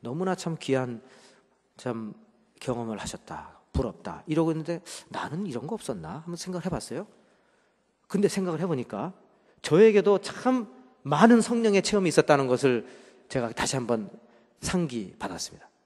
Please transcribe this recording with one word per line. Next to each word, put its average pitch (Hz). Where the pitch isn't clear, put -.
너무나 170
참 165
귀한 127
참 113
경험을 117
하셨다. -
부럽다." 92
이러고 160
있는데, 160
"나는 180
이런 120
거 233
없었나?" 143
한번 170
생각을 175
해봤어요. 160
근데 202
생각을 175
해보니까 147
저에게도 202
참 247
많은 208
성령의 226
체험이 190
있었다는 143
것을 123
제가 117
다시 -
한번 113
상기받았습니다. 120